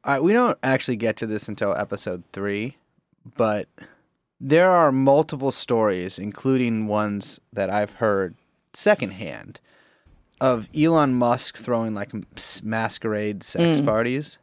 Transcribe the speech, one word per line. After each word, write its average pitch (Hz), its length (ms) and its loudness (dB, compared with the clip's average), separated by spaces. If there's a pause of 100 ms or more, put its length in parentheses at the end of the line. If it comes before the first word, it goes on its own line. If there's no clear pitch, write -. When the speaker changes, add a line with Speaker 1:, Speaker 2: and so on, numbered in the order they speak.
Speaker 1:
All 139 60 2
right, 139 100 0
we 185 100 4
don't 240 300 2
actually 131 320 0
get 110 220 -2
to 113 100 -6
this 107 220 -6
until 101 260 -2
episode 98 560 -6
three, 101 460 -6 (580)
but 107 320 0 (720)
there 160 320 4
are 165 200 6
multiple 139 600 2
stories, 101 680 0
including 113 720 -2
ones 104 520 -2 (120)
that 101 180 -2
I've 104 220 -2
heard 98 440 0 (380)
secondhand, 98 880 -2 (800)
of 123 360 0
Elon 151 400 4
Musk 120 420 0
throwing, 113 360 -2
like, 101 200 -8
m-, 104 120 -10 (120)
s-, - 260 -6
masquerade 107 800 -4
sex 165 380 2
Speaker 2:
Mm. 143 40 0
Speaker 1:
parties. 120 580 -2